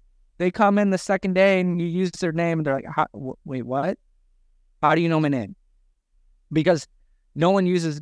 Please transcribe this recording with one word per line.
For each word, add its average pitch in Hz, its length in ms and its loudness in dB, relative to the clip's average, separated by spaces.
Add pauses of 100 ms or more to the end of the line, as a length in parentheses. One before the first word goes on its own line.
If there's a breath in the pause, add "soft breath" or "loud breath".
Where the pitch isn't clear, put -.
(380)
they 180 120 0
come 202 280 4
in 202 120 2
the 190 80 0
second 190 360 -2
day 190 260 4
and 180 200 -2
you 170 60 -2
use 180 260 -2
their 170 200 -2
name 165 260 0
and 156 80 -2
they're 139 80 0
like, 135 120 -6
"How, 156 260 -2
w-, - 320 -12
wait, 131 180 -8
what? 139 340 -4 (840)
How 156 140 4
do 165 40 2
you 170 80 2
know 165 120 2
my 151 80 0
name?" 120 260 -4 (960)
Because 156 380 0 (480)
no 160 140 2
one 196 160 2
uses 165 360 -2